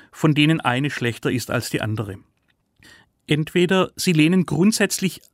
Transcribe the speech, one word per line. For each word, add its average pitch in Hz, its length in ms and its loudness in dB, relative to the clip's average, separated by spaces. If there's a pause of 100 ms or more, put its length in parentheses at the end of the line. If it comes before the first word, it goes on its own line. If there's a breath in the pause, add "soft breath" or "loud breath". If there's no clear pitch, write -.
(100)
von 156 240 2
denen 151 260 4
eine 131 300 0
schlechter 120 400 -4
ist - 200 -4
als - 200 -4
die - 100 -4
andere. 107 380 -6 (1080 loud breath)
Entweder 175 680 0
sie - 180 0
lehnen 160 320 4
grundsätzlich 190 760 0 (120)